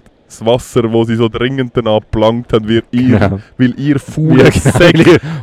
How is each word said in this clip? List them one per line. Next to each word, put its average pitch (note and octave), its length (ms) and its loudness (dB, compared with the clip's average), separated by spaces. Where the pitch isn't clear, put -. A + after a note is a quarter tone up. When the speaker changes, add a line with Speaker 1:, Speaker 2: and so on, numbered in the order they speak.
Speaker 1:
das - 200 -16
Wasser, B2 360 0
das A2+ 260 0
sie A2+ 80 -2
so A2+ 120 0
dringend B2 480 -6
danach A2 220 0
belangt A2+ 440 -2
haben, A2 160 0
weil A2+ 240 0
ihr, B2+ 260 2
Speaker 2:
Genau. G2 220 -2
Speaker 1:
weil B2+ 220 -2
ihr C#3 180 -2
faulen - 400 -2
Speaker 2:
Ja, E3 100 4
genau, - 300 0
Speaker 1:
Säcke E3 400 4